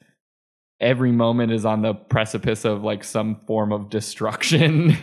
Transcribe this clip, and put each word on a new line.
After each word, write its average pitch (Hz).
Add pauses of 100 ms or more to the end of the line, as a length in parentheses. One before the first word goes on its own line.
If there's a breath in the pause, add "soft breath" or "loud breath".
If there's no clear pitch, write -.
(800 soft breath)
every 123
moment 117
is 110
on 110
the 107
precipice 110
of, 104
like, 107
some 107
form 107
of 104
destruction 156